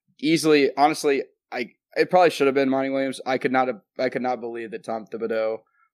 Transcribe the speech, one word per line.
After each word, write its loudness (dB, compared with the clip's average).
Easily, 4
honestly, 2
I, -8
it 2
probably 4
should 0
have 2
been 2
Monty -2
Williams. -4
I -2
could -2
not 2
have, -6
I -2
could -6
not -4
believe -10
that -12
Tom -8
Thibodeau -4